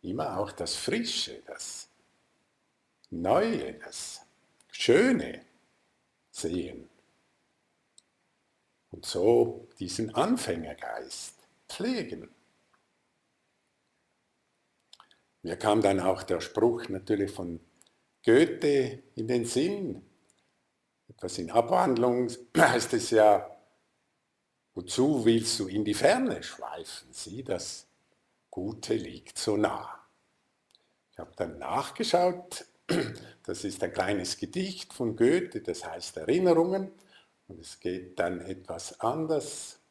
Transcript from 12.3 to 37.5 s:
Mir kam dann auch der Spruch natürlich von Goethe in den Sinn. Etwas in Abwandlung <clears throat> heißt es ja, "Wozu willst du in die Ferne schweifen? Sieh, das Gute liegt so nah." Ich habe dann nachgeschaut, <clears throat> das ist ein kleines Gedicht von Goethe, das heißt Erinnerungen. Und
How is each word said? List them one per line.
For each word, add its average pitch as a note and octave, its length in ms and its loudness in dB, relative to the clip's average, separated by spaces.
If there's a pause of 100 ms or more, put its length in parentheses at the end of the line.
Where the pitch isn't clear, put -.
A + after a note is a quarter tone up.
Mir E2+ 140 -6
kam G#2+ 260 4
dann G2 180 4
auch F#2 220 2
der F2 180 -2
Spruch - 480 0
natürlich G2 420 -2
von F2 300 -8 (640)
Goethe C3+ 800 4 (120)
in A2+ 140 -6
den A#2+ 160 2
Sinn. E3 580 -2 (1040)
Etwas - 300 -10
in E2+ 120 -6
Abwandlung B2 800 2 (120)
<clears throat> - 140 -6
heißt B2+ 380 4
es - 160 0
ja, G#2+ 400 8 (1200)
"Wozu B2+ 500 2
willst A2+ 360 4
du F#2+ 80 -2
in G#2 160 -2
die G2+ 100 0
Ferne A#3+ 480 2
schweifen? - 720 -12
Sieh, - 300 -12
das - 440 -8 (640)
Gute A2 460 -4
liegt - 440 -8
so G#2 180 0
nah." - 440 -2 (1120)
Ich - 60 -20
habe E2 180 -16
dann E2+ 220 -6
nachgeschaut, F3+ 1080 0 (220)
<clears throat> - 580 -4
das F#2 200 -8
ist - 180 -4
ein F#2 100 -4
kleines F#2+ 440 -2
Gedicht F#3 560 -6
von A2+ 240 -4
Goethe, E3 440 2
das - 240 -8
heißt E2+ 320 -10
Erinnerungen. F3 760 2 (540)
Und F2+ 140 -18